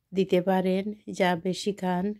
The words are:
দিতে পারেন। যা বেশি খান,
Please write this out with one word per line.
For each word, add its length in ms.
দিতে 260
পারেন। 520
যা 240
বেশি 360
খান, 480